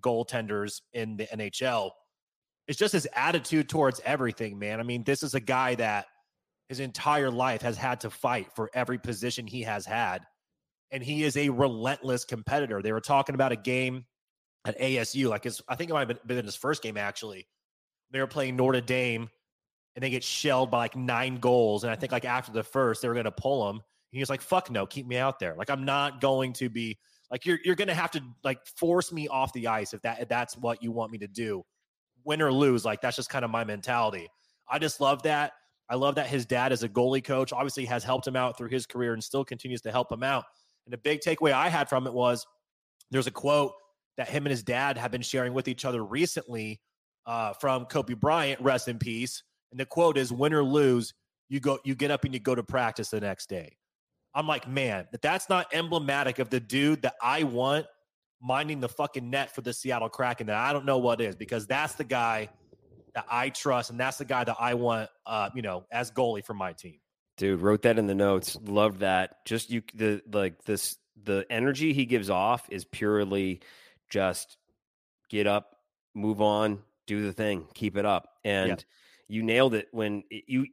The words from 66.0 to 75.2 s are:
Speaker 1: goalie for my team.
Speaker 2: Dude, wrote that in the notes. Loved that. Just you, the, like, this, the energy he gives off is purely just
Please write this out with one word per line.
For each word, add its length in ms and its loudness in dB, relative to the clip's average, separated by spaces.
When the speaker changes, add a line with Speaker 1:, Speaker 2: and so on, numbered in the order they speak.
Speaker 1:
goalie 340 0
for 100 -8
my 180 -4
team. 280 -18
Speaker 2:
Dude, 240 2
wrote 220 4
that 160 6
in 80 2
the 80 2
notes. 480 2
Loved 380 2
that. 440 0
Just 260 -4
you, 120 -2
the, 360 2
like, 340 0
this, 340 -4
the 280 0
energy 420 0
he 120 2
gives 260 0
off 400 2
is 140 -8
purely 760 0
just 460 -2